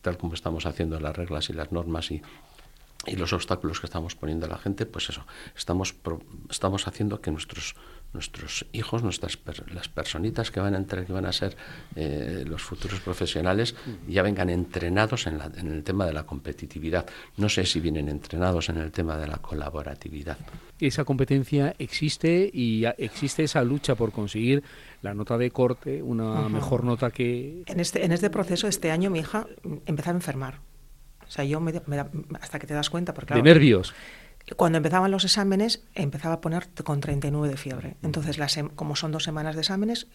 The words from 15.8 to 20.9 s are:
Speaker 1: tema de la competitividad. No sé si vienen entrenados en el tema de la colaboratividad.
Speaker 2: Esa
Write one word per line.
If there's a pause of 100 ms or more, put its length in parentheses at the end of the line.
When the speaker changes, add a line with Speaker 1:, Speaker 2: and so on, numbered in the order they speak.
Speaker 1:
tema
de
la
competitividad. (320)
No
sé
si
vienen
entrenados
en
el
tema
de
la
colaboratividad. (420)
Speaker 2:
Esa